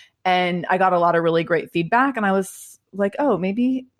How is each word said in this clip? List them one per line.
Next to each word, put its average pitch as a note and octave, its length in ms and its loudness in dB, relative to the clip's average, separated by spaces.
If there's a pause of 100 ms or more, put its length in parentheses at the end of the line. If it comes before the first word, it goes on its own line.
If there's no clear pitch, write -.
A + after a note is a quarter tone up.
(260)
and F3+ 440 0
I F#3 80 2
got F#3 160 2
a F3 60 2
lot E3+ 160 2
of E3+ 80 0
really E3 200 2
great E3 280 -2
feedback. A#3+ 460 0
And G#3+ 80 -2
I G3 80 2
was - 460 -6 (140)
like, G3+ 240 -2
"Oh, C4 200 2
maybe, A#3+ 500 -2 (120)